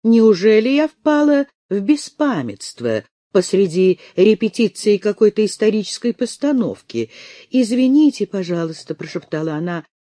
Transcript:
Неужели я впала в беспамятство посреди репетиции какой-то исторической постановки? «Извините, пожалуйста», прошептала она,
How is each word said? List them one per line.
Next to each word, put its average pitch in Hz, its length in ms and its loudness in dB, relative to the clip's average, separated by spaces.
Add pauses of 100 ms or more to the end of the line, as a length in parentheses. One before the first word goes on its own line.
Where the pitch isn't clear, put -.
Неужели 220 640 4
я 294 200 0
впала 294 580 0 (240)
в 202 100 -4
беспамятство 147 1200 -4 (280)
посреди 185 680 0 (180)
репетиции 208 840 0
какой-то 208 460 0
исторической 214 680 -2
постановки? 214 960 -6 (400)
«Извините, 254 760 2
пожалуйста», 170 680 -6
прошептала 156 600 -8
она, 170 300 -8 (240)